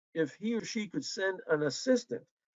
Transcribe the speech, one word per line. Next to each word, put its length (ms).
if 200
he 200
or 100
she 240
could 160
send 440
an 140
assistant 600